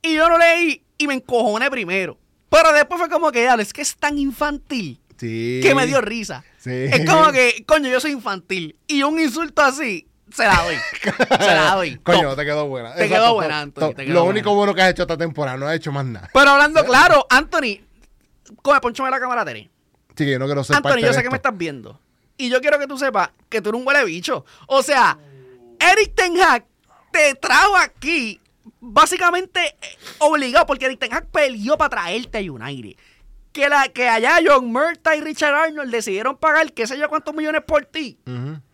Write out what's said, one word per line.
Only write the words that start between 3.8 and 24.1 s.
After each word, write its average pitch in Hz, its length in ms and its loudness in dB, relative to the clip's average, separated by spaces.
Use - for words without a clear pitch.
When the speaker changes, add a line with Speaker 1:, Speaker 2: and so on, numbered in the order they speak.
Speaker 1:
es - 160 -6
tan 294 200 -4
infantil 277 840 -6
Speaker 2:
Sí. 117 440 -6
Speaker 1:
que 277 140 4
me 262 120 0
dio 269 120 0
risa". 208 440 -10
Speaker 2:
Sí. 127 140 -12
Speaker 1:
Es 131 380 -2
como 320 240 6
que, 240 340 0
"Coño, 302 220 2
yo 254 100 0
soy 294 120 -4
infantil". 190 680 -8
Y 277 160 0
un 311 160 0
insulto 302 420 -2
así, 262 460 -2
se 254 140 -4
la 185 180 4
doy. 170 120 -4
Speaker 2:
<laughs> 240 360 -2
Speaker 1:
Se 185 140 4
la 180 220 2
doy. 170 220 -4
Speaker 2:
Coño, 175 320 2
Speaker 1:
Top. 135 80 -4
Speaker 2:
te 147 80 -4
quedó 147 220 -2
buena. 127 280 -10
Speaker 1:
Te 175 100 0
Speaker 2:
Exacto, - 100 0
Speaker 1:
quedó 226 120 2
Speaker 2:
top, 233 80 2
Speaker 1:
buena, 156 260 -2
Anthony, 143 200 -14
Speaker 2:
top. 156 140 -2
Speaker 1:
te 139 100 -12
quedó 151 80 -4
Speaker 2:
Lo 175 120 4
Speaker 1:
buena. 196 140 0
Speaker 2:
único 208 160 0
bueno 202 180 2
que 185 100 0
has 185 80 4
hecho 175 100 -4
esta 170 160 -4
temporada, 147 400 -6
no 139 100 -8
has 160 80 -2
hecho 156 160 -8
más 139 140 -6
nada. 104 280 -12
Speaker 1:
Pero 277 180 6
hablando 294 340 4
claro, 277 440 6
Anthony, 262 500 0
come, 277 180 2
ponchame 254 320 -4
la 262 80 -2
cámara, 247 240 -2
Tere. 113 260 -10
Speaker 2:
Sí, 156 100 -4
que 139 60 0
yo 127 80 -2
no 135 60 -4
quiero 139 180 -2
ser 285 140 0
Speaker 1:
Anthony, 277 120 0
Speaker 2:
parte 247 120 2
Speaker 1:
yo 233 80 2
Speaker 2:
de - 40 2
Speaker 1:
sé 269 60 2
que 240 60 -2
Speaker 2:
esto. 254 60 -6
Speaker 1:
me 262 60 -6
estás 247 200 -4
viendo. 139 420 -10
Y 254 120 -6
yo 254 120 0
quiero 294 180 2
que 277 80 -6
tú 277 100 -12
sepas 220 340 -2
que 220 120 -4
tú 208 80 -4
eres 233 120 -4
un 254 60 -6
huele 277 180 2
bicho. 170 400 -6